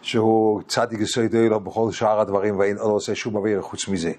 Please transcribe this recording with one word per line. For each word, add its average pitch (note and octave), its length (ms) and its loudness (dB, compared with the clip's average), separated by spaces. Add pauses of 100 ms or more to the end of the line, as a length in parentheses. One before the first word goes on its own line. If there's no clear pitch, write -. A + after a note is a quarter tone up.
שהוא A2 600 2
צדיק A#2 380 -2
יסוד A2 340 0
עולם A2 300 2
בכל G#2+ 280 -2
שאר G#2+ 280 0
הדברים, G2 380 0
ואין, G2+ 180 0
לא A2 60 -8
עושה G#2 320 0
שום G#2 220 -6
עבירה G2+ 260 0
חוץ - 260 -10
מזה. E2+ 300 -2